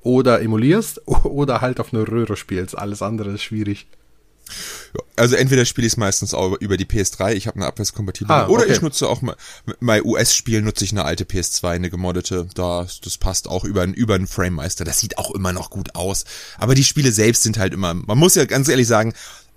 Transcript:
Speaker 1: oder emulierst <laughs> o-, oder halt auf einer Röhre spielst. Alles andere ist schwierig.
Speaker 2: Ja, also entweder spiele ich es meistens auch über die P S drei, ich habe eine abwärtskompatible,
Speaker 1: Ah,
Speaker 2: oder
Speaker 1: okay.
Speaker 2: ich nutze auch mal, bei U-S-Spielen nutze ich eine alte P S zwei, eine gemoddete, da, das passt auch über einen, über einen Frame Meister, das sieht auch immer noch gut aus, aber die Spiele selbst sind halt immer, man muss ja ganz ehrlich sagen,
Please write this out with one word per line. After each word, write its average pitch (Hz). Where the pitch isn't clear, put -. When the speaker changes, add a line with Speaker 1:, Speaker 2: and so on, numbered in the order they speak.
Speaker 1:
oder 123
emulierst 120
<laughs> -
o-, -
oder 131
halt 127
auf -
einer 110
Röhre 107
spielst. 95
Alles 101
andere 104
ist 101
schwierig. 104
Speaker 2:
Ja, -
also 123
entweder 131
spiele 117
ich 104
es -
meistens 101
auch 92
über 98
die 92
P -
S 92
drei, 101
ich 98
habe 110
eine 95
abwärtskompatible, 104
Speaker 1:
Ah, 127
Speaker 2:
oder 240
Speaker 1:
okay. 175
Speaker 2:
ich 104
nutze 143
auch -
mal, 123
bei 113
U-S-Spielen 110
nutze 107
ich 92
eine 98
alte 85
P -
S 85
zwei, 87
eine 87
gemoddete, 90
da, 87
das -
passt -
auch 92
über 98
einen, 90
über 107
einen 92
Frame 90
Meister, 82
das 80
sieht -
auch -
immer 92
noch 90
gut -
aus, 92
aber 120
die 135
Spiele 131
selbst 107
sind 107
halt 95
immer, 87
man 95
muss 175
ja 147
ganz 135
ehrlich 123
sagen, 113